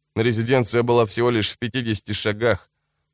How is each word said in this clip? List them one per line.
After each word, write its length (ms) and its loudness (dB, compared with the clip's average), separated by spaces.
Резиденция 680 2
была 220 4
всего 260 0
лишь 200 0
в 60 -12
пятидесяти 560 -4
шагах. 560 -2